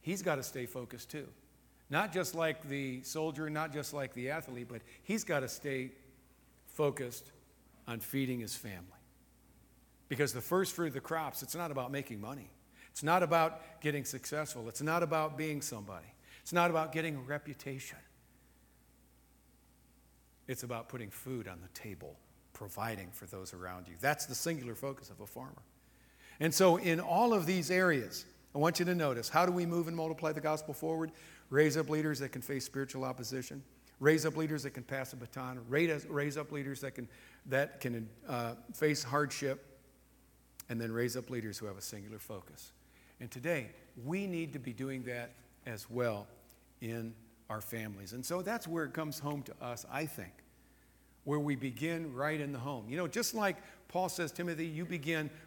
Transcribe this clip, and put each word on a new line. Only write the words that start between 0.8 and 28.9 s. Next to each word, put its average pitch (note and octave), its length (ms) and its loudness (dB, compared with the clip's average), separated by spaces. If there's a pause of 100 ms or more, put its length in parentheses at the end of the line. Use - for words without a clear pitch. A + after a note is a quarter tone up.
too. D3 160 -8 (640)
Not E3+ 220 2
just E3+ 240 0
like D#3 320 2
the C3+ 360 -4
soldier, D#3 460 -2
not D3+ 220 -2
just D3 220 -4
like C#3 200 -4
the B2 180 -2
athlete, B2+ 360 -6
but A#2 140 -10 (220)
he's G#3+ 200 0
got D3 180 2
to C3 60 -2
stay C3+ 440 -4 (760)
focused C#3 680 0 (560)
on A#2 120 -2
feeding B2+ 400 0
his A2 160 -4
family. F#2 320 -8 (1200)
Because C#3 240 2
the B2 80 -6
first F3+ 340 2
fruit E3+ 120 0
of C#3 60 -4
the C3+ 60 -6
crops, D#3+ 440 -4
it's - 120 -6
not E3 160 -4
about C3 200 -4
making C3 280 -4
money. A2 300 -10 (400)
It's - 140 -8
not F3 200 6
about E3 580 2
getting D3 220 0
successful. C#3 640 -6
It's A#2 140 -6
not E3 220 4
about D#3 340 2
being D3+ 240 -2
somebody. G2+ 460 -8 (340)
It's - 100 -12
not F3 180 8
about D#3+ 220 2
getting D#3+ 240 0
a C3+ 40 -6
reputation. C3+ 800 -8 (2500)
It's B2+ 160 -6
about A#2 260 -6
putting A#2 200 -8
food A#2+ 380 -6
on F2+ 140 -10
the F2+ 80 -14
table, F2 480 -12 (340)
providing G2+ 600 -6
for - 140 -14
those F#2+ 280 -10
around F2+ 340 -10
you. E2+ 140 -14
That's D3 240 2
the B2+ 100 -6
singular B2+ 400 -2
focus C#3 340 -8
of G2+ 120 -14
a G#2 60 -12
farmer. - 360 -14 (800)
And D#3+ 120 4
so F3+ 220 12
in F3 240 4
all G#3+ 340 6
of F#3 120 6
these F3 260 4
areas, E3+ 540 4 (280)
I C#3 40 -4
want E3 200 4
you F3+ 80 4
to F3+ 80 4